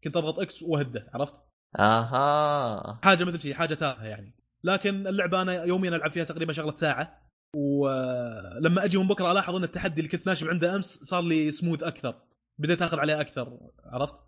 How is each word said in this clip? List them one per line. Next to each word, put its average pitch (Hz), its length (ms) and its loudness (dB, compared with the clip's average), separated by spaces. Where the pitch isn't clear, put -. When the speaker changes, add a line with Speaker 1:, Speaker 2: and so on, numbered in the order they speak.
Speaker 1:
كنت 156 140 -2
أضغط 160 220 2
إكس - 240 -4
وهده، 143 500 0
عرفت؟ 139 220 -2
Speaker 2:
أها. 123 1200 2
Speaker 1:
حاجة 180 200 6
مثل 175 160 -2
شيء، 143 140 -8
حاجة 156 200 -2
تافهة 135 320 -4
يعني. 104 300 -14
لكن 196 440 0
اللعبة 185 340 2
أنا 180 220 -2
يوميًا 180 260 2
ألعب 156 220 -2
فيها 170 120 -2
تقريبًا 160 300 -4
شغلة 151 200 -4
ساعة، 147 480 -2
ولما 139 1300 0
أجي 196 120 2
من 190 100 2
بكرة 185 240 2
ألاحظ 185 240 2
إن 185 80 -2
التحدي 165 380 -4
اللي 151 100 -8
كنت 175 160 -4
ناشب 165 200 0
عنده 175 280 2
أمس - 280 -6
صار 180 200 -2
لي 156 280 2
سموث 165 320 -2
أكثر، 143 320 -6
بديت 160 220 0
أخذ 160 180 0
عليه 151 220 0
أكثر، 123 360 -8
عرفت؟ 131 300 -4